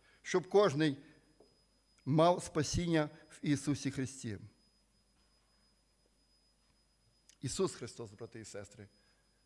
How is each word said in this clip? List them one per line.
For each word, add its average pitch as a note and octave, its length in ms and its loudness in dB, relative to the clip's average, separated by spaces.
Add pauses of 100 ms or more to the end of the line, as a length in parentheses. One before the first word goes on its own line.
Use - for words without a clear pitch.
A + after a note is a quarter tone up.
(220)
щоб - 260 0
кожний D#3 480 4 (1080)
мав E3 380 4
спасіння D#3+ 680 0 (200)
в - 120 -20
Ісусі C#3+ 480 0
Христі. A#2+ 480 -8 (3000)
Ісус F3+ 320 -2
Христос, A2+ 380 -12
брати A2+ 280 -16
і G#2+ 40 -14
сестри, G2+ 440 -16 (580)